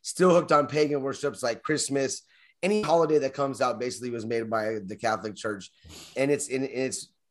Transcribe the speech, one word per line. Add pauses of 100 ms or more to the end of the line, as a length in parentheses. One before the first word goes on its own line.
still
hooked
on
pagan
worships
like
Christmas, (400)
any
holiday
that
comes
out
basically
was
made
by
the
Catholic
Church. (460)
And
it's,
and
it's, (200)